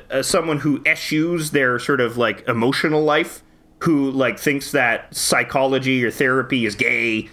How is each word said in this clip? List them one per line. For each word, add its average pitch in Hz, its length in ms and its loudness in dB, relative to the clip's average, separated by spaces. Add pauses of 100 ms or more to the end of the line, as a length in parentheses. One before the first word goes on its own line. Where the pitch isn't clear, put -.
(100)
uh, 135 120 0
someone 160 360 0
who 135 260 0
eschews 156 680 -2
their 127 260 2
sort 135 220 0
of, 120 180 0
like, 110 300 0
emotional 139 540 0
life, 156 400 -2 (380)
who, 143 300 2
like, 127 280 0
thinks 139 340 -2
that 123 420 0
psychology 131 880 0
or 110 60 0
therapy 127 560 0
is 101 80 -4
gay, 117 580 0